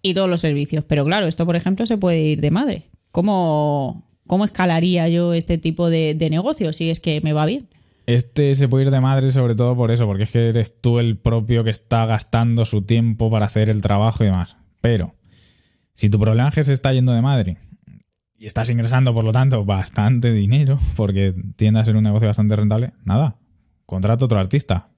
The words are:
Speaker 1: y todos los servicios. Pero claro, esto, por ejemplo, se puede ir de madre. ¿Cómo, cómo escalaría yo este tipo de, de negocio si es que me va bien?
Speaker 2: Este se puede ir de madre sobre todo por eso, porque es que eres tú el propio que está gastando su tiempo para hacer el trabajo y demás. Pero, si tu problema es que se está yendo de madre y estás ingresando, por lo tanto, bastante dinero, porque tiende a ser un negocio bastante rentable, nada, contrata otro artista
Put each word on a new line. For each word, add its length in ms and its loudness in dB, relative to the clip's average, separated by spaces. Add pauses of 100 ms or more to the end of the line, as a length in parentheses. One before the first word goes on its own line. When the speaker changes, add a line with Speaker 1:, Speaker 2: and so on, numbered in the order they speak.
Speaker 1:
y 140 -2
todos 160 0
los 100 -2
servicios. 460 -4
Pero 180 0
claro, 220 -2
esto, 180 -4
por 120 -2
ejemplo, 300 -2
se 120 -2
puede 240 0
ir 180 -2
de 120 0
madre. 380 -4 (220)
¿Cómo, 960 -2 (180)
cómo 180 0
escalaría 640 0
yo 260 0
este 240 -2
tipo 320 -2
de, 240 0
de 160 -2
negocio 420 -2
si 180 -4
es 80 -4
que 220 -4
me 120 -2
va 140 0
bien? 220 -4 (380)
Speaker 2:
Este 500 0
se 120 2
puede 180 2
ir 40 2
de 100 2
madre 300 2
sobre 240 2
todo 220 0
por 160 0
eso, 140 2
porque 180 -2
es 80 -8
que 160 2
eres 320 -2
tú 180 2
el 200 0
propio 440 0
que 80 0
está 360 -2
gastando 580 0
su 180 -2
tiempo 480 0
para 160 0
hacer 240 0
el 100 0
trabajo 420 0
y 40 2
demás. 300 -2 (240)
Pero, 340 -2 (800)
si 140 0
tu 120 2
problema 300 2
es 40 -8
que 100 0
se 100 0
está 180 -2
yendo 200 2
de 100 2
madre 340 0 (840)
y 80 -18
estás 240 -4
ingresando, 420 0
por 120 0
lo 80 0
tanto, 320 2
bastante 680 0
dinero, 460 2 (160)
porque 400 0 (220)
tiende 240 2
a 40 2
ser 120 2
un 80 4
negocio 240 2
bastante 260 2
rentable, 380 0 (120)
nada, 320 0 (480)
contrata 400 -2
otro 140 0
artista 600 -2